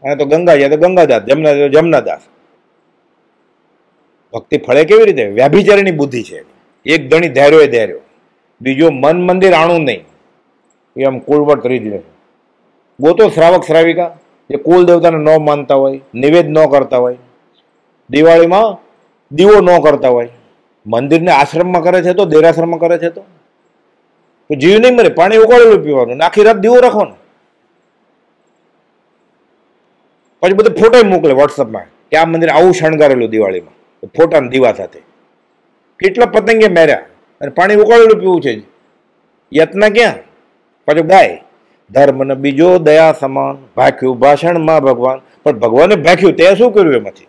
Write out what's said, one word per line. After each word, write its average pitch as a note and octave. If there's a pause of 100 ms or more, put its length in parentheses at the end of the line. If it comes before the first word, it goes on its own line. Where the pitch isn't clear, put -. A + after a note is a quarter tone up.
અને C#3
તો C#3+
ગંગા D3
તો D3
ગંગાદાસ, D#3
જમના D3
તો C#3+
જમનાદાસ. C#3 (2000)
ભક્તિ A#2+
ફળે C3+
કેવી G#3+
રીતે? D#3+
વ્યભિચારીની F3
બુદ્ધિ C#3
છે. E2+ (320)
એક D3
ધણી D#3+
ધૈર્યો C#3+
એ D3
ધૈર્યો, A2+ (600)
બીજો C3+
મન D3
મંદિર F3+
આણું E3
નહીં, A2+ (920)
એ C3
આમ C3
કુળવટ D3
કરી B2
દીધો. G#2+ (1000)
ગોતો F3
શ્રાવક E3
શ્રાવિકા E3 (320)
જે C#3
કુલ F3
દેવતાને E3+
ન D#3
માનતા C#3+
હોય, C3+ (140)
નિવેદ D3+
ન D#3
કરતા C3+
હોય, B2 (920)
દિવાળીમાં E3 (540)
દીવો G3
ન F3+
કરતા C#3
હોય, A#2+ (580)
મંદિરને C#3+
આશ્રમમાં E3
કરે F3+
છે F3+
તો, G3
દેરાશ્રમમાં E3
કરે E3+
છે E3
તો, F3+ (1300)
તો D3+
જીવ E3
નહીં B3
મરે. A3
પાણી F3+
ઉકાળેલું A3
પીવાનું, C3+
આખી G3+
રાત A3
દીવો A3+
રાખવાનો. G#3 (3250)
પછી F#3
બધે F#3+
ફોટો A3+
મોકલે E3
WhatsApp-માં C3 (260)
કે D3+
આ D#3+
મંદિર E3
આવું E3
શણગારેલું D3+
દિવાળીમાં, G2
ફોટા D#3+
ને B2+
દીવા B2+
સાથે. F#2 (1000)
કેટલા G3
પતંગે A3
માર્યા D#3+ (380)
અને C#3+
પાણી F#3+
ઉકાળેલું G#3+
પીવું F3+
છે. A#2 (920)
યત્ન F#3+
ક્યાં? G#3 (680)
પાછું D#3
ગાય, D3+ (480)
"ધર્મ C3+
ને C3+
બીજો C#3+
દયા D#3
સમાન, C#3 (180)
ભાખ્યું C3
ભાષણમાં D#3
ભગવાન." C3 (220)
પણ D3
ભગવાને B2
ભાખ્યું, E3+
તે E3
શું A3+
કર્યું F#3
એમાંથી? G#2